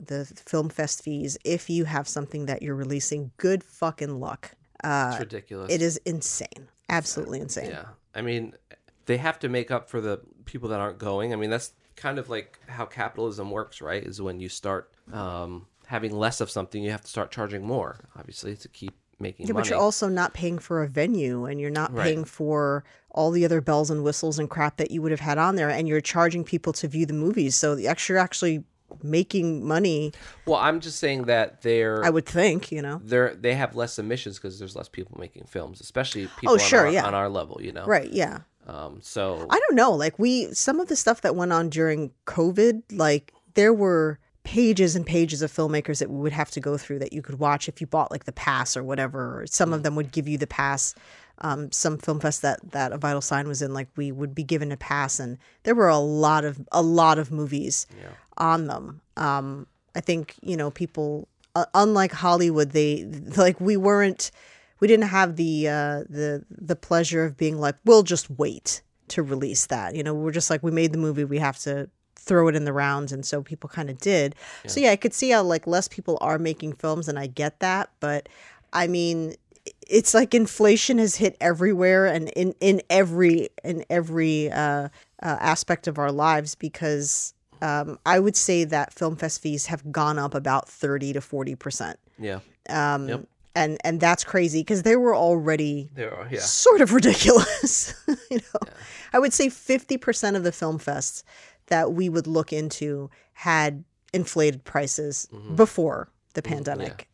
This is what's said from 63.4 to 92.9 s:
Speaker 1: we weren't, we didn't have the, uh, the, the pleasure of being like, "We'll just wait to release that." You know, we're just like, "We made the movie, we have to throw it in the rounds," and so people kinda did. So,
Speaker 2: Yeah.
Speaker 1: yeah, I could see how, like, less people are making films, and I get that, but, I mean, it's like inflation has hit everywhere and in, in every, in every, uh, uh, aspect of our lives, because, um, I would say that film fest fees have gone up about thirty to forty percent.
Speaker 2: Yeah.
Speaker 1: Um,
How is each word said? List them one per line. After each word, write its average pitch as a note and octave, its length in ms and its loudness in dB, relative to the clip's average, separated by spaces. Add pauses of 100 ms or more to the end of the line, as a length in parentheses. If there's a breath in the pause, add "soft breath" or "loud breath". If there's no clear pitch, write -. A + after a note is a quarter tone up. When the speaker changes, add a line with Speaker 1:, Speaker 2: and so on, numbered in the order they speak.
Speaker 1:
we G3+ 180 2
weren't, G3+ 520 2 (500 soft breath)
we G#3 80 6
didn't G#3+ 200 8
have F3+ 280 2
the, D#3+ 320 0
uh, D3 420 -2
the, D3 400 -4
the E3+ 260 -4
pleasure E3 480 2
of D3 140 -4
being D#3 200 0
like, C#3+ 180 -2 (100)
"We'll A3 160 10
just E3+ 280 -2
wait - 520 -4 (260)
to - 140 -2
release C3+ 440 -2
that." G#2 300 -4
You B2 60 -4
know, D3+ 100 -2
we're D3+ 200 -2
just E3 180 -2
like, D#3 120 0
"We E3 100 0
made E3 200 2
the D#3+ 60 -2
movie, D3+ 260 0
we C#3+ 140 -2
have C#3 220 -2
to C#3+ 280 -6 (280)
throw E3+ 320 4
it D3+ 80 4
in D3 80 0
the C#3+ 80 -2
rounds," C#3 400 0
and C3+ 120 -8
so D3 180 -4
people - 280 -12
kinda C#3+ 240 -6
did. D3 400 2 (320 loud breath)
So, - 140 -2
Speaker 2:
Yeah. C4+ 80 6
Speaker 1:
yeah, G#3 40 8
I G3+ 40 6
could A3+ 180 -2
see C4 160 0
how, A3 120 6
like, E3+ 240 0
less F3 220 0
people - 320 -4
are D#3 180 0
making D#3 360 -4
films, D#3 340 -4
and D3 100 -4
I C#3 100 -4
get D3 320 -6
that, F#3+ 300 0 (100)
but, D3 280 -2 (440 loud breath)
I F3 160 0
mean, E3+ 460 -2 (520)
it's - 260 6
like A3+ 220 6
inflation A3 640 6
has A3 180 2
hit - 240 2
everywhere F#3 640 4
and D#3+ 260 2
in, F3+ 300 0
in F#3+ 300 4
every, E3+ 580 6 (140)
in E3 260 -6
every, D#3+ 640 0
uh, C#3+ 380 0
uh, - 0 - (340 soft breath)
aspect D#3+ 640 -2
of D3 120 -4
our C#3+ 140 0
lives, D3+ 420 0
because, D3 800 -4 (300)
um, D3 420 -4
I F3+ 140 6
would G3+ 180 4
say E3+ 280 2
that D3+ 280 -2
film D#3+ 240 -2
fest - 240 -6
fees D3 260 -4
have D3+ 260 -6
gone D3+ 260 0
up C#3+ 160 -4
about C#3 340 0
thirty C#3 460 -4
to C3+ 80 -2
forty C3+ 320 -6
percent. A#2 440 -8 (200)
Speaker 2:
Yeah. G2 220 -6 (280)
Speaker 1:
Um, C#3+ 400 -2